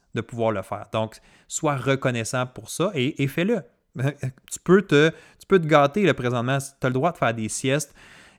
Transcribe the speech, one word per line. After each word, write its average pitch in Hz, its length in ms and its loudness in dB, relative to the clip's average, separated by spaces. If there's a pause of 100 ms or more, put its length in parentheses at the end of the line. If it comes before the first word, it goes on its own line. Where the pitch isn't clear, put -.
(160)
de 117 60 -2
pouvoir 113 300 -2
le 98 120 -4
faire. 104 280 -10
Donc, 110 260 -4 (300)
sois 147 280 -2
reconnaissant 127 720 -2
pour 117 220 -18
ça 180 260 -4
et, 139 280 -2
et 135 40 0
fais-le. 185 360 -2 (320)
<laughs> 120 60 -6 (500)
Tu - 120 -12
peux 190 180 6
te, 151 280 4
tu - 380 -12
peux 190 120 4
te 160 80 -2
gâter 147 360 4
là, 143 120 4
présentement. 123 420 -2
Tu 135 300 -6
as - 20 2
le 127 40 -2
droit 139 180 0
de - 60 -18
faire 117 160 0
des 110 160 -6
siestes, 139 440 -2 (460)